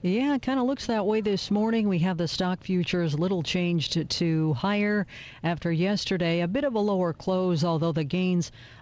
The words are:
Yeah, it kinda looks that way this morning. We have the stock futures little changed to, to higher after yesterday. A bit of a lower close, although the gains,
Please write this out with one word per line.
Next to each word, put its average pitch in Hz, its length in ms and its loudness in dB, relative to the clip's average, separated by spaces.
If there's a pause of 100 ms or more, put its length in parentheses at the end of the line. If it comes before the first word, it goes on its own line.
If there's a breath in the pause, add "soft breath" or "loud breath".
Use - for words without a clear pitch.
Yeah, 247 340 2
it 247 60 -2
kinda 262 220 0
looks 262 220 -2
that 214 200 0
way 214 140 2
this 202 320 -2
morning. 214 380 2
We 180 100 2
have 175 180 2
the 170 120 0
stock 185 340 -2
futures 170 560 0
little 180 240 0
changed 175 480 0
to, 160 140 0
to 160 480 0
higher 208 520 0 (380 loud breath)
after 170 300 -2
yesterday. 175 640 0
A 170 80 0
bit 247 160 -2
of 262 120 0
a 214 40 0
lower 190 320 2
close, 185 540 0
although 165 260 2
the 156 140 0
gains, 180 480 0 (280 loud breath)